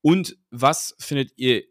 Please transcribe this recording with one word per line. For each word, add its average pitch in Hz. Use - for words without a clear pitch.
Und 170
was 131
findet 139
ihr 123